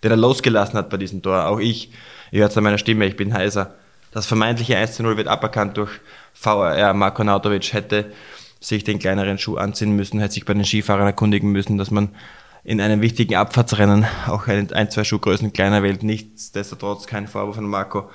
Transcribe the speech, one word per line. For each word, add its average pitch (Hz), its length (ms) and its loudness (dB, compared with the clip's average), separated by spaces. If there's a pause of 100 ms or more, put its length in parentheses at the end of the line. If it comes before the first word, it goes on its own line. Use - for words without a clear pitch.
den 113 80 2
er 113 60 4
losgelassen 113 600 4
hat 98 120 -2
bei - 60 -6
diesem 95 260 -6
Tor, 92 240 0
auch 101 120 0
ich. 117 320 -4 (400)
Ihr 101 120 2
hört's 104 140 4
an 110 80 2
meiner 104 140 4
Stimme, 110 280 2
ich 98 100 0
bin 101 180 -2
heiser. 101 400 -2 (380)
Das 110 140 -6
vermeintliche 117 500 0
eins 110 180 0
zu - 80 -6
null 113 140 0
wird 104 120 -2
aberkannt 107 480 -2
durch 104 140 -4 (420)
V 107 320 0
R. 92 300 2
Marko 101 280 0
Arnautovic 101 500 0
hätte 104 400 -4 (480)
sich 104 240 -4
den 107 140 -2
kleineren 95 400 0
Schuh - 180 -6
anziehen 104 400 0
müssen, 101 240 -2
hätte 104 140 -2
sich - 100 -6
bei 104 100 0
den 101 100 2
Skifahrern 101 420 2
erkundigen 101 440 2
müssen, 101 280 0
dass 98 120 -4
man 104 200 0 (520)
in 107 180 -4
einem 107 200 2
wichtigen 113 360 2
Abfahrtsrennen 104 680 4 (240)
auch 101 180 -4
ein, 101 260 0
ein, 104 180 0
zwei 107 140 -4
Schuhgrößen 104 480 0
kleiner 101 300 2
wählt. 98 200 0
Nichtsdestotrotz 107 1040 -8
kein 104 200 -8
Vorwurf 104 300 -8
von 110 100 -8
Marco. 98 480 -6